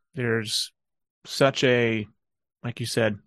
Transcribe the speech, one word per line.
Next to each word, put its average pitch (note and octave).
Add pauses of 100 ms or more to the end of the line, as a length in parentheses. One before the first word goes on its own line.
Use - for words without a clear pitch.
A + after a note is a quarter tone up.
(140)
There's A2+ (540)
such -
a, A#2 (560)
like A#2+
you A#2+
said, G#2+